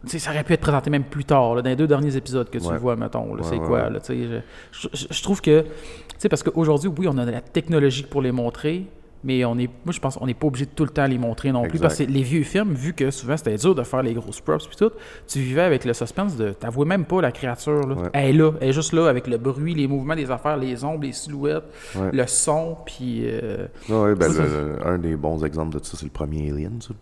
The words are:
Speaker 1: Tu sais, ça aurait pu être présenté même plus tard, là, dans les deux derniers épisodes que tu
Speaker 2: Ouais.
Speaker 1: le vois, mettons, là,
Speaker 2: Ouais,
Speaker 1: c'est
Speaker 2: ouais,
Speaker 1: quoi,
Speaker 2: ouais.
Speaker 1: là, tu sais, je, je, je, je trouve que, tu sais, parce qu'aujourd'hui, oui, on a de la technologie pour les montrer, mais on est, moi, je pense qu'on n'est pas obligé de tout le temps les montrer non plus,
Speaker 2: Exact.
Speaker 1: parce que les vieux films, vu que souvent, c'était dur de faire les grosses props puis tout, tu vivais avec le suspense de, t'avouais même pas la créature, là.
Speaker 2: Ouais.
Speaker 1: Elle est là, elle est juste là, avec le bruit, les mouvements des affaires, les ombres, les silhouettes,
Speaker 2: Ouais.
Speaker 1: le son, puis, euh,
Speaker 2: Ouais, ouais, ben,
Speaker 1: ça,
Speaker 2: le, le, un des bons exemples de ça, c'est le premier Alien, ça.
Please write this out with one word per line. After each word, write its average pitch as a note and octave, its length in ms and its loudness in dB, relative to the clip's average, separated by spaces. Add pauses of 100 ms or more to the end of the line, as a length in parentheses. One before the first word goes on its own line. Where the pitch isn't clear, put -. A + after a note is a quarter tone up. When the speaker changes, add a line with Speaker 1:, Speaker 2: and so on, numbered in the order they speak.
Speaker 1:
Tu - 80 -10
sais, E3+ 60 -4
ça D#3 120 -6
aurait D3 140 -2
pu F3 100 4
être D#3 80 0
présenté D3 260 2
même C#3+ 160 2
plus C#3+ 200 -6
tard, B2 320 4
là, B2 60 2
dans B2+ 60 0
les B2+ 80 2
deux D3+ 100 4
derniers C#3+ 300 4
épisodes B2+ 320 -2
que - 100 -8
tu F2 80 -2
Speaker 2:
Ouais. E2+ 80 0
Speaker 1:
le - 40 -2
vois, A#2+ 180 2
mettons, A2 380 -4
là, A2 80 -6
Speaker 2:
Ouais, - 80 -2
Speaker 1:
c'est A#2+ 80 0
Speaker 2:
ouais, D#2+ 80 -2
Speaker 1:
quoi, A#2 180 2
Speaker 2:
ouais. A2+ 60 0
Speaker 1:
là, G#2+ 100 -6
tu - 60 -16
sais, A#2+ 360 -4 (300)
je, - 160 -10
je, - 60 -
je, B2+ 200 -8
je - 80 -4
trouve G3 200 -2
que, D#3 180 8
tu D#3 80 -4 (500)
sais, - 120 0
parce D3 120 0
qu'aujourd'hui, D#3 460 2 (100)
oui, F#3 80 0
on C#3 120 0
a B2 80 0
de A#2+ 40 -2
la A#2 120 -6
technologie C#3+ 600 2
pour C#3 180 -2
les B2+ 100 0
montrer, D3 540 -2 (360)
mais C3 220 2
on A#2 140 0
est, B2 100 0 (160)
moi, F3 80 -4
je E3 80 -6
pense C3+ 160 -2
qu'on - 80 -8
n'est B2+ 80 -2
pas - 140 -2
obligé C3+ 180 0
de C3+ 60 -8
tout - 140 0
le C3 40 0
temps C#3+ 160 0
les C3 140 2
montrer A#2+ 340 -2
non B2 120 2
plus, - 80 -2
Speaker 2:
Exact. D#3+ 100 0
Speaker 1:
parce D#3 160 2
que D3 60 2
les C3+ 180 2
vieux C#3+ 220 2
films, G3+ 280 0
vu C#3+ 220 -2
que C#3 160 2
souvent, C3+ 260 -4
c'était G#2+ 220 -2
dur F3 160 4
de B2+ 80 0
faire C3 200 0
les A#2 120 0
grosses G#2 260 -8
props - 260 -2
puis - 120 -18
tout, A3 120 4 (380)
tu C3+ 120 -2
vivais C3 200 0
avec E3 240 4
le A#2+ 80 0
suspense F3+ 460 -2
de, G#2 140 0
t'avouais A#2 340 -2
même F3+ 180 2
pas F#3 160 2
la C#3+ 120 4
créature, C#3 540 -2
là. C3+ 100 -2
Speaker 2:
Ouais. F2 180 -2
Speaker 1:
Elle C#3 160 4
est - 80 6
là, D#3 140 8 (100)
elle C3 80 4
est - 20 2
juste D3+ 220 0
là, E3 140 6
avec B2 180 2
le B2 100 0
bruit, C3+ 380 -2
les D3 120 2
mouvements C#3 300 -2
des C3+ 140 -4
affaires, D3 260 0
les C3 260 -4
ombres, D3+ 220 -4
les C3 80 -6
silhouettes, D3 520 -4 (300)
Speaker 2:
Ouais. F#2+ 160 -2
Speaker 1:
le B2+ 160 2
son, E3 600 0
puis, A#2+ 400 -4
euh, A2+ 400 -4 (240)
Speaker 2:
Ouais, A2 60 4
ouais, G#2 180 6
ben, F2 180 4
Speaker 1:
ça, D#2 100 2
Speaker 2:
le, D2+ 60 4 (300)
le, - 80 -4
un F2+ 100 2
des E2 200 -2
bons D#2 280 -2
exemples D#2 340 -2
de D2 60 -6
ça, D#2+ 140 -12
c'est D#2 80 -10
le C#2+ 40 -8
premier D2+ 400 -4
Alien, D#2 300 -6
ça. A2+ 220 -14